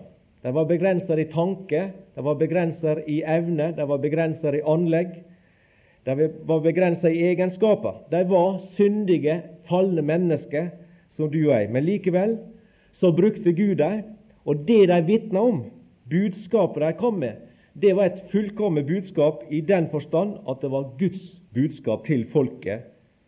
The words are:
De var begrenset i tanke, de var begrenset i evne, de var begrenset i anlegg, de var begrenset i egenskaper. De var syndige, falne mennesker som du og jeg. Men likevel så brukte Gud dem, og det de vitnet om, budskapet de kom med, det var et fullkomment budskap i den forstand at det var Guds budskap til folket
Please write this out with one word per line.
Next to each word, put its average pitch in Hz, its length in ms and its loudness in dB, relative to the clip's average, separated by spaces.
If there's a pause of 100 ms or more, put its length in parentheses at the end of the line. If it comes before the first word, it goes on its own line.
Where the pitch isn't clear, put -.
(420)
De 127 100 -6
var 156 140 0
begrenset 170 540 0
i 156 60 0
tanke, 180 640 -4 (260)
de 127 80 -10
var 147 160 -2
begrenset 160 680 0
i 151 200 -2
evne, 165 480 0
de 151 120 -4
var 143 120 0
begrenset 156 560 -2
i 151 80 -2
anlegg, 170 540 0 (880)
de 143 220 0 (180)
var 160 160 2
begrenset 170 480 2
i 170 160 0
egenskaper. 185 840 0
De 175 180 2
var 185 320 2 (160)
syndige, 180 640 2 (260)
falne 180 340 2
mennesker 160 680 0 (480)
som 156 140 -2
du 156 100 0
og 147 160 4
jeg. 104 160 2
Men 135 120 0
likevel 185 520 0 (640)
så 185 100 6
brukte 175 400 2
Gud 190 300 2
dem, 196 240 -2 (400)
og 147 220 -2
det 214 200 8
de 175 180 4
vitnet 196 360 0
om, 226 180 2 (500)
budskapet 180 760 0
de 160 160 0
kom 220 180 0
med, 120 240 -6 (300)
det 190 220 4
var 196 140 2
et - 220 -12
fullkomment 196 560 -2
budskap 160 640 0
i 151 100 -2
den 165 300 2
forstand 170 480 -4 (100)
at 131 140 -6
det 139 80 -4
var 135 160 -4 (120)
Guds 185 360 -4 (180)
budskap 117 540 -2
til 123 240 0
folket 120 560 -2 (400)